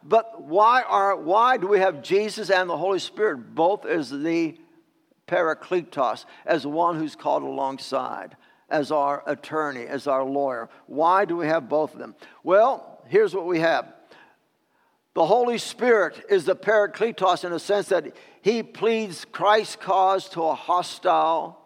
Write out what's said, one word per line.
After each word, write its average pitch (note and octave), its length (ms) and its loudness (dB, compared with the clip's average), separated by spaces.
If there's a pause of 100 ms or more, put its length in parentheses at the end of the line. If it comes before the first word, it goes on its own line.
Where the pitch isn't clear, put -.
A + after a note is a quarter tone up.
But A3 380 0
why G#3+ 400 4
are, G3 340 2
why G#3 420 2
do F3+ 100 -4
we G3+ 120 4
have F#3 220 2
Jesus G3 480 -2
and F#3 180 2
the E3+ 80 -4
Holy F3+ 240 -2
Spirit C3+ 560 -4
both E3+ 300 2
as C#3+ 240 -2
the D#3+ 480 -4 (680)
Parakletos, D#3 1000 -2 (200)
as D3+ 200 0
one E3 320 0
who's D#3 180 -6
called D3 280 -2
alongside, C3+ 920 -6 (340)
as C#3+ 220 -2
our C#3+ 340 0
attorney, C#3+ 600 -6
as C3+ 200 -8
our C3+ 200 0
lawyer? C3+ 440 -4 (180)
Why E3+ 360 2
do E3+ 140 -4
we E3+ 100 -4
have D#3 220 -2
both D3 240 0
of - 60 -20
them? A#2 160 -16 (280)
Well, G#3+ 640 2
here's G3 260 2
what F#3 120 -6
we F3 140 -2
have. D#3+ 340 0 (1200)
The E3+ 100 4
Holy A#3+ 320 2
Spirit G#3 720 0
is F#3+ 160 2
the F3+ 100 0
Parakletos G3+ 880 0
in F3+ 80 -6
the E3+ 80 -4
sense G3+ 300 -2
that E3 260 -2 (260)
he A3 220 0
pleads A3 640 -4
Christ's G#3 500 0
cause F#3+ 540 0
to E3+ 140 -6
a D#3 120 0
hostile, E3 1120 -2